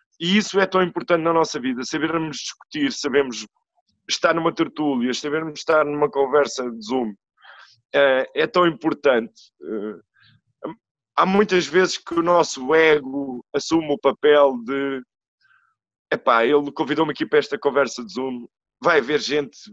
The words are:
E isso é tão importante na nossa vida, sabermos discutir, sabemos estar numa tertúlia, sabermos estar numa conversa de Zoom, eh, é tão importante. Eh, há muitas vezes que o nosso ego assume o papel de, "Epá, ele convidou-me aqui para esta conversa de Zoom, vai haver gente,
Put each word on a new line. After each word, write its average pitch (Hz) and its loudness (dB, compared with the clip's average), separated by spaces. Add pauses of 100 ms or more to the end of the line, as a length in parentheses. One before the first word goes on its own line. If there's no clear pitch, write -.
(200)
E 180 0
isso 196 0
é 190 4
tão 185 0
importante 170 0
na 170 2
nossa 156 0
vida, 127 -4
sabermos 156 -4
discutir, - -6
sabemos 127 -2 (640)
estar - 0
numa 165 -2
tertúlia, 139 -2
sabermos 151 -6
estar 156 2
numa 147 -2
conversa 135 0
de 113 -12
Zoom, 113 -2 (800)
eh, 135 2
é 156 0
tão 175 2
importante. 139 0 (100)
Eh, - -14 (440)
há 165 2
muitas 190 2
vezes 175 2
que - -12
o 165 0
nosso 156 0
ego 139 2
assume 156 -2
o 135 -6
papel 143 4
de, 135 -6 (1120)
"Epá, 117 2
ele 143 2
convidou-me 151 -2
aqui 156 -4
para 151 2
esta 135 -4
conversa 127 -2
de 98 -16
Zoom, 127 -8 (340)
vai 165 4
haver 131 0
gente, 135 -4 (160)